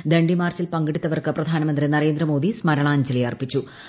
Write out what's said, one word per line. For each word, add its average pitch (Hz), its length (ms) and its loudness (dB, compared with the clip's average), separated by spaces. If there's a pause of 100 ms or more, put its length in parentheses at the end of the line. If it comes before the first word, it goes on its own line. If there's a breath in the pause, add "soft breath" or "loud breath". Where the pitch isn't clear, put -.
ദണ്ഡി 165 280 4
മാർച്ചിൽ 175 320 -2
പങ്കെടുത്തവർക്ക് 156 640 -2
പ്രധാനമന്ത്രി 151 560 0
നരേന്ദ്രമോദി 151 640 2
സ്മരണാഞ്ജലി 143 680 2
അർപ്പിച്ചു. 123 420 -2 (260 loud breath)